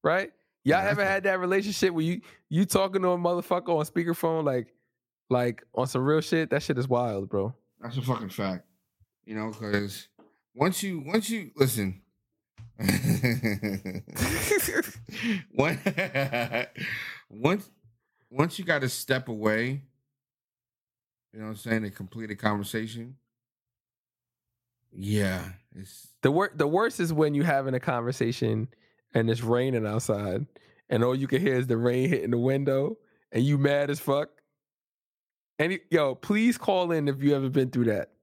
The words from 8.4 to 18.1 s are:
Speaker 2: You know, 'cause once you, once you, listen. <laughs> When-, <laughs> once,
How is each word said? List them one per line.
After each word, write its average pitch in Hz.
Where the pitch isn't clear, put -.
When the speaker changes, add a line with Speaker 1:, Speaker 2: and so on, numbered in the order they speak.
Speaker 2:
You 110
know, 110
'cause 104
once 165
you, 185
once 196
you, 214
listen. 110
<laughs> 101
When-, 139
<laughs> 123
once, 147